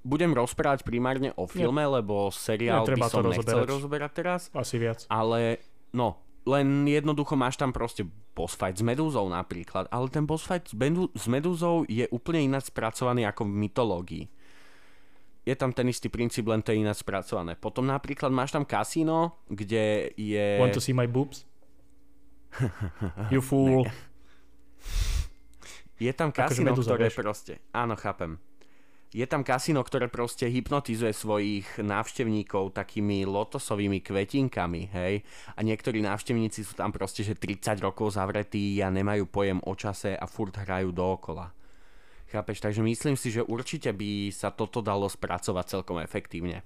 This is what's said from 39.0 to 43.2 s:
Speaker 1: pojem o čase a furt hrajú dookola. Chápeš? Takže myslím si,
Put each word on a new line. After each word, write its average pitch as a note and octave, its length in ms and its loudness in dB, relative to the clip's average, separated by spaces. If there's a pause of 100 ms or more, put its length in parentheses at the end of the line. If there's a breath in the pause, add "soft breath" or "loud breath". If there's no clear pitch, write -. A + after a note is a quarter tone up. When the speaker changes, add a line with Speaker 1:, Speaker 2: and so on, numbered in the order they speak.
Speaker 1:
pojem G2 380 2
o F#2 100 -4
čase G2+ 400 -4
a - 140 -4
furt G2+ 280 -6
hrajú F#2+ 380 0
dookola. F2+ 560 -2 (800 soft breath)
Chápeš? G#2+ 320 -4
Takže G#2+ 220 0
myslím A#2 340 2
si, B2+ 140 -2